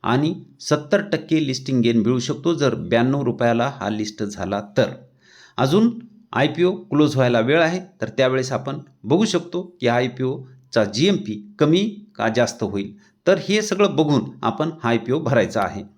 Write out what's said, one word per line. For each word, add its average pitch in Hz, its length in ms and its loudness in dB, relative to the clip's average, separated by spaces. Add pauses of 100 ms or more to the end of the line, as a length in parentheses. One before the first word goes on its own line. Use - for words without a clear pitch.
आणि 147 300 0 (280)
सत्तर - 500 0
टक्के 160 360 0
लिस्टिंग 131 340 -2
गेन 117 160 4
मिळू 120 240 2
शकतो 143 320 -2
जर 139 240 0
ब्याण्णव 120 460 0
रुपयाला 117 560 0
हा 101 100 -2
लिस्ट 107 340 -6
झाला 101 380 -6 (160)
तर. 120 120 4 (680)
अजून 175 320 4 (440)
आयपीओ 151 380 2 (100)
क्लोज 147 340 2
व्हायला 123 240 4
वेळ 139 220 2
आहे, 170 180 0 (220)
तर 131 80 -6
त्यावेळेस 131 420 0
आपण - 260 -6 (260)
बघू 160 220 2
शकतो 165 360 -4 (180)
की 120 80 0
आयपीओचा 127 1000 -2
जीएमपी 117 480 0 (260)
कमी 160 220 4 (340)
का 113 140 -2
जास्त 113 340 0
होईल, 101 300 -6 (340)
तर 190 120 4
हे 208 220 0
सगळं 196 340 0
बघून 143 340 2 (120)
आपण 151 320 -2
हा 120 160 -4
आयपीओ 117 300 0
भरायचा 117 420 0
आहे. 95 220 -4 (140)